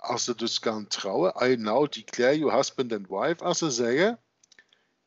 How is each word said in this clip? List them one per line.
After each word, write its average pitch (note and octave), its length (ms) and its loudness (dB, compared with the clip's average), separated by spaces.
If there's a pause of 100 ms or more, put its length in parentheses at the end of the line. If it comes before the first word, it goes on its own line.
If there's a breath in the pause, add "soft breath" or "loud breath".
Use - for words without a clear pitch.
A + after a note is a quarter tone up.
Als A#2+ 240 -4
ze A#2+ 100 -4
dus A2 240 -4
gaan A2 280 -4
trouwen, B2 640 0
"I C3 60 4
now A#2 360 0
declare B2 460 0
you C#3 140 4
husband B2+ 400 0
and G2+ 160 -6
wife", B2 360 -2
als F3 140 0
ze E3 120 0
zeggen, C3 480 2 (880 soft breath)